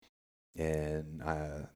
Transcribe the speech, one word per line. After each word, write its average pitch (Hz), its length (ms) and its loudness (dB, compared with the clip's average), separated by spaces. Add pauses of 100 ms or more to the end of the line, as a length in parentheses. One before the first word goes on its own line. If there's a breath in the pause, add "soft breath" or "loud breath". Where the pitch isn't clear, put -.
(560)
and, 78 680 0
uh, 76 520 -2